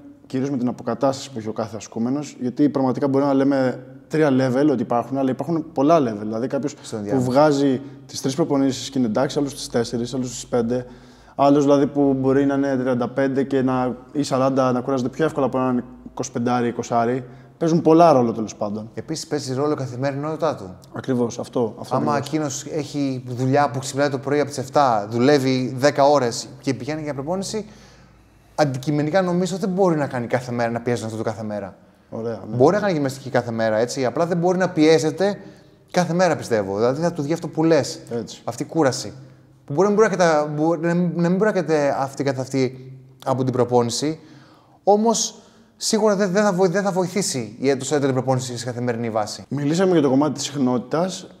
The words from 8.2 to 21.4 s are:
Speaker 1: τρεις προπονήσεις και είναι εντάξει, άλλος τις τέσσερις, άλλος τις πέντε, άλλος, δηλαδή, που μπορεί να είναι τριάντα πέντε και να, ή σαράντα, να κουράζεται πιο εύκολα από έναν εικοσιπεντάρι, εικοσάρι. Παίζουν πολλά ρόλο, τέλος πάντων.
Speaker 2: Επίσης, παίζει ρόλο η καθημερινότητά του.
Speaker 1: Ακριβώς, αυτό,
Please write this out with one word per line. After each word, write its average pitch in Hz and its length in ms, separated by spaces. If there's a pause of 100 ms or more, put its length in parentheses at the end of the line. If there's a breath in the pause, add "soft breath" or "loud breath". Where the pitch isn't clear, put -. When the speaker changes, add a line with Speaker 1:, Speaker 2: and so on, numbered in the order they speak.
Speaker 1:
τρεις 131 140
προπονήσεις 135 560
και - 80
είναι 123 100
εντάξει, 127 300
άλλος 139 160
τις - 140
τέσσερις, 120 460
άλλος 127 140
τις - 180
πέντε, 123 400 (480 loud breath)
άλλος, 143 300
δηλαδή, 143 220
που 139 340
μπορεί 135 260
να 139 80
είναι 139 220
τριάντα 123 320
πέντε 135 340
και 135 200
να, 127 340 (160)
ή 143 100
σαράντα, 131 500
να 123 80
κουράζεται 131 280
πιο 156 160
εύκολα 151 220
από 123 120
έναν 127 260 (260)
εικοσιπεντάρι, 120 580
εικοσάρι. 120 560 (340 loud breath)
Παίζουν 165 240
πολλά 160 300
ρόλο, 123 200
τέλος 107 240
πάντων. 107 380
Speaker 2:
Επίσης, 151 320
παίζει 131 280
ρόλο 147 180
η - 20
καθημερινότητά 139 840
του. 92 200 (160)
Speaker 1:
Ακριβώς, 120 460
αυτό, 117 420